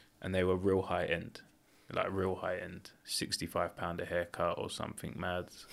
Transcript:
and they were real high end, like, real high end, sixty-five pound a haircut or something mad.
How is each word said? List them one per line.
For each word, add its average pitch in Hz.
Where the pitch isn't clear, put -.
and 95
they 92
were 92
real 95
high 90
end, -
like, 92
real 95
high 92
end, 90
sixty-five -
pound 87
a 87
haircut 87
or -
something -
mad. 90